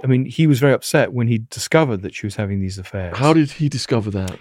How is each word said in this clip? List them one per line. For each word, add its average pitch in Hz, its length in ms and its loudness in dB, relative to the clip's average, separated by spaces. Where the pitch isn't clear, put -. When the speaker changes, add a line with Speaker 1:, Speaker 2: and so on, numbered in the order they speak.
Speaker 1:
I 131 40 0
mean, 131 180 2
he 160 200 2
was 143 120 4
very 139 160 4
upset 113 380 0
when 120 160 0
he 120 100 2
discovered 117 640 0
that 90 120 -10
she - 120 -8
was 101 100 -6
having 98 240 -2
these 95 180 -4
affairs. 92 380 -8
Speaker 2:
How 143 160 4
did 156 200 4
he 147 180 -2
discover 113 400 -2
that? 95 300 -6